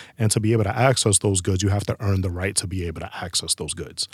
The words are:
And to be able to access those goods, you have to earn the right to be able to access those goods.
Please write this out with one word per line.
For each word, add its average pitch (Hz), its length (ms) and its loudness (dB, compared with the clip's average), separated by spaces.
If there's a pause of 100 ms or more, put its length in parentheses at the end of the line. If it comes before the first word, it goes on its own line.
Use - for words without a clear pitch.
(180)
And 107 140 2
to - 80 0
be 107 140 2
able 110 100 2
to 98 120 0
access 120 440 4
those 98 220 2
goods, 92 200 0
you 101 80 2
have 101 160 0
to 110 140 -2
earn 98 220 2
the 90 100 -4
right 92 240 -4
to - 100 -2
be 90 220 -4
able 78 140 -8
to - 140 -10
access 87 380 -4
those - 220 -6
goods. - 380 -8